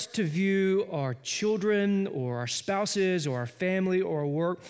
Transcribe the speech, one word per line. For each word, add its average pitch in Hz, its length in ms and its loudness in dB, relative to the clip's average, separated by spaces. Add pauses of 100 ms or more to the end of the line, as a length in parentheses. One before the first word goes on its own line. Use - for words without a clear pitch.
(140)
to 220 100 2
view 190 680 2
our 139 220 -2 (100)
children 202 840 0
or 123 320 -4
our 120 80 -4
spouses 190 800 0
or 131 120 0
our 120 80 -2
family 185 540 0
or 160 200 -2
our 147 60 -2
work 170 440 0